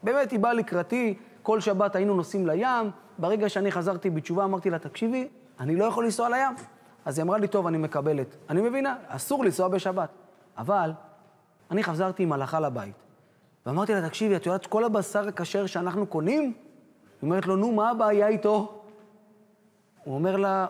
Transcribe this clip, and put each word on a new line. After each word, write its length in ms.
באמת 280
היא 80
באה 140
לקראתי, 640
כל 160
שבת 360
היינו 200
נוסעים 320
לים, 440
ברגע 320
שאני 220
חזרתי 380
בתשובה 340
אמרתי 260
לה, 100
'תקשיבי, 480
אני 160
לא 100
יכול 200
לנסוע 240
לים.' 260
אז 140
היא 40
אמרה 140
לי, 100
'טוב, 200
אני 100
מקבלת. 580
אני 120
מבינה, 340
אסור 380
לנסוע 220
בשבת. 420
אבל 340
אני 120
חזרתי 400
עם 80
הלכה 280
לבית.' 360
ואמרתי 280
לה, 140
'תקשיבי, 280
את 100
יודעת 200
כל 180
הבשר 440
הכשר 380
שאנחנו 400
קונים?' 360
היא 120
אומרת 240
לו, 80
'נו, 160
מה 180
הבעיה 380
איתו?' 540
הוא 120
אומר 200
לה, 340